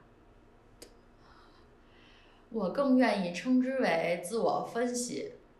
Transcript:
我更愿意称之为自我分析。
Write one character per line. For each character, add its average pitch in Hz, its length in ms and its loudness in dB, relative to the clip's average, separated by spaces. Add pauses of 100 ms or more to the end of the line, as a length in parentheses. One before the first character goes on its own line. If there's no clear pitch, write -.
(2500)
我 196 200 -2
更 262 260 2
愿 208 300 4
意 175 80 -4
称 254 280 2
之 262 180 -2
为 170 440 0
自 220 160 -6
我 180 260 0
分 247 300 -4
析。 - 380 -6 (260)